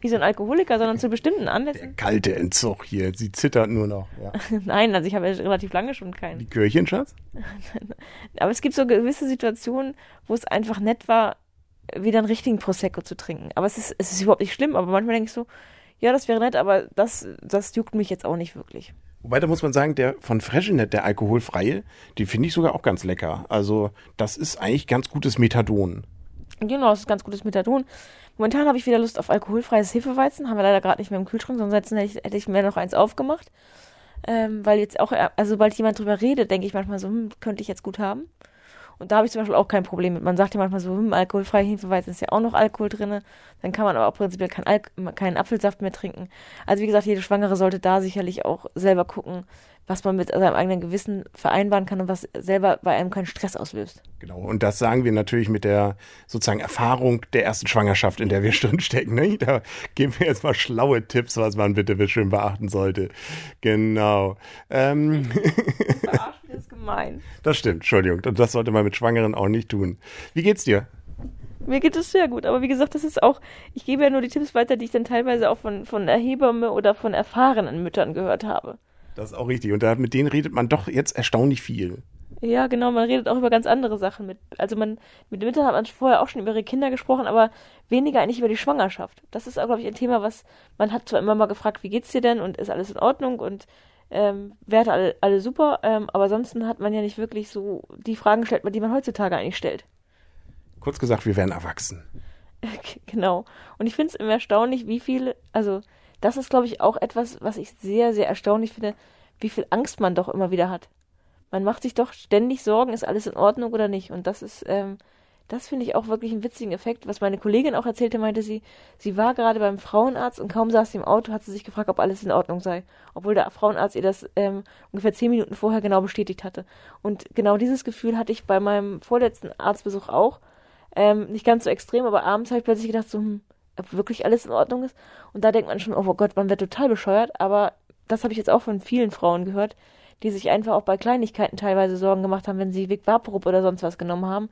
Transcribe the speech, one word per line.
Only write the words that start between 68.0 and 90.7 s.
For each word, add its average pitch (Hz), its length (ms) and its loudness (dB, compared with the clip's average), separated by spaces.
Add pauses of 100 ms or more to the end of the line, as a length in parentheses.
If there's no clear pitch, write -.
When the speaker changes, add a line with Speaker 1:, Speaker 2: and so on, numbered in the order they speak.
Speaker 2:
Und 104 140 0
das 117 140 4
sollte 117 180 0
man 107 140 4
mit 101 120 0
Schwangeren 117 380 2
auch 101 140 0
nicht 110 200 0
tun. 95 300 -2 (340)
Wie 165 100 -2
geht's 196 220 2
dir? 101 220 2 (800)
Speaker 1:
Mir 262 140 0
geht - 160 2
es 330 160 -4
sehr 359 160 4
gut, 240 180 -6
aber 247 160 0
wie 254 60 -2
gesagt, 269 260 0
das 302 100 -4
ist - 180 -2
auch, 254 180 4 (320)
ich - 120 -14
gebe 269 180 0
ja 277 80 6
nur 269 100 2
die 247 80 -4
Tipps 294 260 -4
weiter, 240 220 2
die 233 80 -8
ich 233 60 -10
dann 240 140 0
teilweise 240 460 0
auch 240 80 0
von, 202 280 -8
von 208 200 -4
der 151 120 6
Hebamme 233 520 2
oder 208 240 2
von - 200 -4
erfahrenen 214 680 0
Müttern 170 300 -2
gehört 190 320 -2
habe. - 340 -6 (360)
Speaker 2:
Das 104 160 -10
ist - 60 -16
auch 120 120 -6
richtig. 113 240 -2
Und 107 100 2
da, 113 120 4
mit 120 180 -2
denen 135 160 2
redet 143 240 0
man 117 160 2
doch 101 200 2
jetzt - 280 -2
erstaunlich 127 460 2
viel. 98 400 -8 (380)
Speaker 1:
Ja, 240 260 0
genau, 247 240 0
man 233 140 2
redet 247 240 0
auch 247 100 2
über 247 100 2
ganz 233 180 4
andere 233 300 2
Sachen 202 300 -6
mit, 185 120 -14 (200)
also 202 180 -2
man, 220 220 -4 (320)
mit 196 100 -10
den 214 80 -2
Müttern 285 160 2
hat 269 80 4
man 220 140 0
vorher - 340 2
auch - 80 0
schon 233 140 -8
über 208 80 -2
ihre 214 140 -2
Kinder 269 260 -2
gesprochen, 254 360 -2
aber 220 240 4 (380)
weniger 269 320 2
eigentlich 240 200 0
über 233 80 2
die 220 80 0
Schwangerschaft. 214 760 -2
Das 226 160 -10
ist 247 120 -10
auch, - 80 0
glaub 233 120 0
ich, 233 80 -8
ein 226 80 -6
Thema, 247 260 0
was, 214 240 -6 (320)